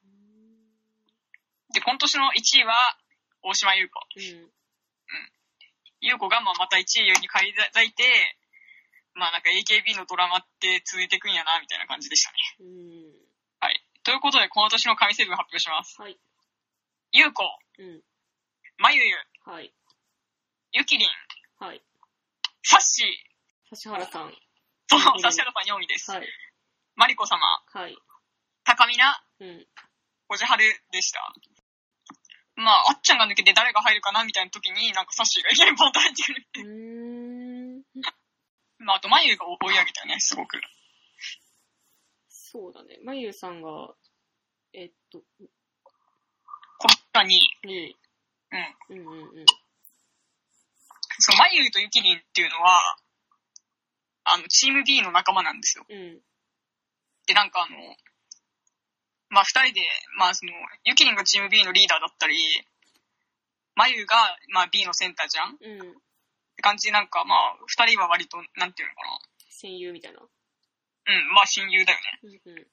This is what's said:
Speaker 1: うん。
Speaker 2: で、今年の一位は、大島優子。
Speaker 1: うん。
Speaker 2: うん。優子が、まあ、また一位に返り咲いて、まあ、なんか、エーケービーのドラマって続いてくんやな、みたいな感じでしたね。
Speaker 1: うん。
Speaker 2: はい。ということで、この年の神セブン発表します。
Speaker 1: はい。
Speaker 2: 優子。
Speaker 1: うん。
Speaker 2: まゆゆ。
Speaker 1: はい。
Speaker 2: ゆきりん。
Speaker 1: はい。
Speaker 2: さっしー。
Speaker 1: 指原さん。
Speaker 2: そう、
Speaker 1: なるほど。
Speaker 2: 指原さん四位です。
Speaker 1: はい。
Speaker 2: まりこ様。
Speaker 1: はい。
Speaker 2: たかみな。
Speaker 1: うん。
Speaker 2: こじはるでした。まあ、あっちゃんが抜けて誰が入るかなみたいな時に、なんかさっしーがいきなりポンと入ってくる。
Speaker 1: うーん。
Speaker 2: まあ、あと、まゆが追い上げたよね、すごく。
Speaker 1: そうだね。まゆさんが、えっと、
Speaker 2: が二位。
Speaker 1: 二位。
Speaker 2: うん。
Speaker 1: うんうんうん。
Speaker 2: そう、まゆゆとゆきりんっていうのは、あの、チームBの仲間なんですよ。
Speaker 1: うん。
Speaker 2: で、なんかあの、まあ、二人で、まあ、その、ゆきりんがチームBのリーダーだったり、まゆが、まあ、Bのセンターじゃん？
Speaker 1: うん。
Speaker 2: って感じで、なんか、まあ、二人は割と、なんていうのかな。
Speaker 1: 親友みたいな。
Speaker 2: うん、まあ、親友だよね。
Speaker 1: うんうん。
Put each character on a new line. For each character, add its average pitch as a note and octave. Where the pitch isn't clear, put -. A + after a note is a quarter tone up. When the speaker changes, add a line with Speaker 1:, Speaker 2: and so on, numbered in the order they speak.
Speaker 1:
う G3
ん。 A3
Speaker 2:
で、 -
今 B3+
年 D4
の C4+
一 A#3+
位 B3+
は、 A#3
大 F#3+
島 F#3+
優 F#3
子。 -
Speaker 1:
う G3
ん。 G3
Speaker 2:
う F#3+
ん。 D#3
優 B3
子 G3+
が、 A3+
ま G3+
あ、 -
ま F#3
た F#3+
一 F#3
位 G3+
に E3+
返 G3
り -
咲 G#3+
い A3+
て、 A#3+
ま F#3
あ、 -
な E3+
ん -
か、 E3+
エ F#3
ー G3
ケ G#3+
ー G#3+
ビ G#3+
ー G3+
の F#3+
ド F3+
ラ F3+
マ F3+
っ F#3
て F#3
続 F#3
い F3+
て F#3
く G#3
ん G3
や E3+
な、 D#3+
み -
た -
い -
な -
感 -
じ -
で -
し -
た -
ね。 -
Speaker 1:
う -
ん。 E3+
Speaker 2:
は -
い。 -
と A#3+
い B3+
う C4+
こ C#4
と C4+
で、 G3
こ G#3
の G#3+
年 A3
の A#3
神 G#3
セ G#3+
ブ F#3
ン -
発 F#3+
表 E3
し E3
ま D#3+
す。 -
Speaker 1:
は G#3
い。 F#3
Speaker 2:
優 D4
子。 -
Speaker 1:
う F#3+
ん。 E3+
Speaker 2:
ま -
ゆ -
ゆ。 -
Speaker 1:
は E3+
い。 -
Speaker 2:
ゆ C4+
き -
り A3
ん。 F3
Speaker 1:
は F#3
い。 -
Speaker 2:
さ -
っ -
し -
ー。 -
Speaker 1:
指 G#3+
原 F#3
さ E3
ん。 D3
Speaker 2:
そ D4+
う、 -
Speaker 1:
な -
る E4+
ほ F#4+
ど。 F4+
Speaker 2:
指 -
原 B3
さ A3
ん -
四 G3+
位 -
で F3
す。 -
Speaker 1:
は F#3+
い。 -
Speaker 2:
ま A#3
り B3
こ G#3
様。 F#3+
Speaker 1:
は F3+
い。 -
Speaker 2:
た A#3+
か A#3+
み A#3+
な。 C4+
Speaker 1:
う G3
ん。 E3+
Speaker 2:
こ G3+
じ G#3
は A#3
る -
で F#3
し -
た。 -
ま A3
あ、 G3+
あ -
っ -
ち -
ゃ C4+
ん -
が G#3+
抜 G3+
け F#3+
て G3
誰 A#3
が G#3
入 A3
る G#3
か G3+
な A3
み A3
た G3
い F#3
な F#3
時 -
に、 G#3+
な F#3+
ん -
か -
さ -
っ -
し -
ー -
が F#3
い B3
き -
な E4
り E4+
ポ D#4
ン C4+
と -
入 E4+
っ -
て C#4+
く C#4
る。 C4
Speaker 1:
う G#3
ー A#3+
ん。 C4+
Speaker 2:
ま G3+
あ、 -
あ -
と、 -
ま C4+
ゆ B3
が F3+
追 F3+
い F#3+
上 F3+
げ -
た -
よ D3+
ね、 D#3+
す -
ご -
く。 -
Speaker 1:
そ -
う -
だ -
ね。 -
ま C4
ゆ A#3+
さ F#3+
ん E3+
が、 D#3
え F3+
っ F3
と、 -
Speaker 2:
が G#3+
二 F#3
位。 -
Speaker 1:
二 F#3+
位。 -
Speaker 2:
う G3
ん。 -
Speaker 1:
う F3+
ん E3
う D#3+
ん D#3
う -
ん。 D#3
Speaker 2:
そ G3
う、 -
ま F4
ゆ E4
ゆ B3
と -
ゆ G#3
き A#3+
り F3+
ん E3+
っ E3
て F#3
い E3+
う -
の E3
は、 F3
あ F3
の、 E3
チ -
ー C4+
ム C#4
B C4+
の F#3+
仲 F#3
間 F#3
な D#3
ん -
で -
す -
よ。 -
Speaker 1:
う G#3+
ん。 F3
Speaker 2:
で、 -
な G#3
ん G3
か F3+
あ E3+
の、 -
ま G3+
あ、 -
二 C4
人 B3+
で、 G3
ま F#3
あ、 F3+
そ -
の、 F3
ゆ B3+
き D4+
り B3
ん G#3+
が G3
チ G3+
ー G3
ム G3+
B G#3
の F#3
リ G3+
ー -
ダ E3+
ー -
だ D#3
っ -
た E3+
り、 D3+
ま A3
ゆ A#3
が、 G#3
ま F#3
あ、 F3+
B F#3+
の F3
セ F#3
ン F3
タ D#3+
ー -
じ D#3
ゃ E3+
ん？ C#4
Speaker 1:
う G#3+
ん。 F3+
Speaker 2:
っ -
て -
感 G3+
じ -
で、 -
な G#3
ん G3
か、 F3
ま F3+
あ、 -
二 -
人 A3+
は F3+
割 F3
と、 E3+
な F3+
ん F#3
て D#3+
い -
う -
の -
か -
な。 -
Speaker 1:
親 F#3+
友 F3+
み E3+
た E3+
い -
な。 -
Speaker 2:
う -
ん、 -
ま G#3
あ、 G3
親 G3
友 F#3+
だ F3+
よ -
ね。 G3
Speaker 1:
う F3+
ん -
う E3+
ん。 -